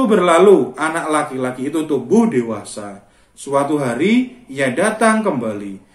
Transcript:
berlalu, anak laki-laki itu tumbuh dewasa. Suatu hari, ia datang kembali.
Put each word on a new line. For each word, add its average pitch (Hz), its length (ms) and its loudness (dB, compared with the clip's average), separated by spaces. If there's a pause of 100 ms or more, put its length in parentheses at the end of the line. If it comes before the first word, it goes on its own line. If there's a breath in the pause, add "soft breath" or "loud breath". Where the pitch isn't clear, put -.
berlalu, 180 680 4
anak 160 320 -4
laki-laki 131 640 -4
itu 156 160 -4
tumbuh 151 400 2
dewasa. 104 800 -6 (240 soft breath)
Suatu 139 480 -2
hari, 175 680 0
ia 135 240 -2
datang 214 540 0
kembali. 104 720 -6